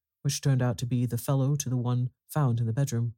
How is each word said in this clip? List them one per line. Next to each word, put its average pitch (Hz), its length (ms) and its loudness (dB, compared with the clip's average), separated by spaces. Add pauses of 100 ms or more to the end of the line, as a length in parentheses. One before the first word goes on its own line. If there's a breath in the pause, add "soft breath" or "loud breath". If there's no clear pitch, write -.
(240)
which 143 180 -2
turned 135 200 2
out 123 180 0
to 123 60 -4
be 123 200 0
the 120 120 -2
fellow 135 380 0
to 143 140 -4
the 127 80 0
one 123 320 0 (180)
found 123 320 0
in 120 60 0
the 110 80 0
bedroom. 120 440 -2